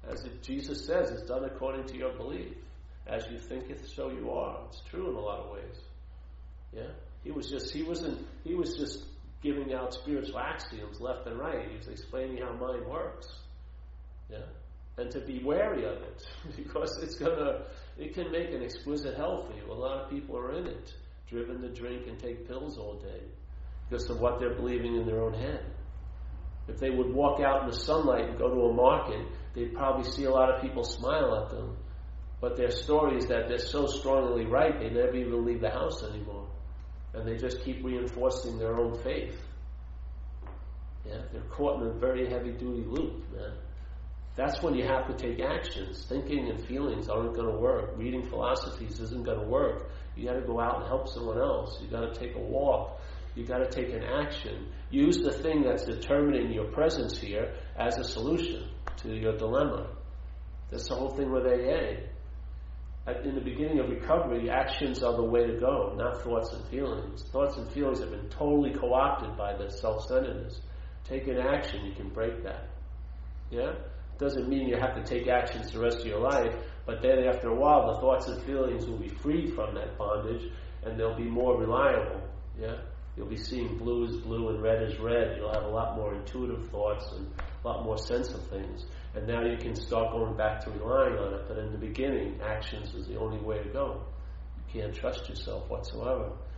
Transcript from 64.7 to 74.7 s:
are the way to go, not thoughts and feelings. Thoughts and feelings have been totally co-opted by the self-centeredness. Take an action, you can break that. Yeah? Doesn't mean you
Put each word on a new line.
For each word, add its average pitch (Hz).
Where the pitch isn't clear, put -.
are 120
the 117
way 117
to 113
go, 123
not 123
thoughts 113
and 107
feelings. 117
Thoughts 139
and 117
feelings 135
have -
been 104
totally 147
co-opted 123
by 101
the 98
self-centeredness. -
Take 131
an 123
action, 131
you 98
can 98
break -
that. -
Yeah? 127
Doesn't 131
mean 135
you 120